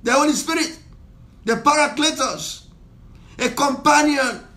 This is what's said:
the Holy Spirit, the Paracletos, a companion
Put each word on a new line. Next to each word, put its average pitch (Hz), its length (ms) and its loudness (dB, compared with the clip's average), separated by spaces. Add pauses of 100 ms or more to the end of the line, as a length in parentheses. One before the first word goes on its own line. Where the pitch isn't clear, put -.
the 240 100 0
Holy 294 200 4
Spirit, 311 440 -4 (680)
the 226 100 0
Paracletos, 294 1080 -2 (760)
a 247 100 0
companion 277 960 0 (120)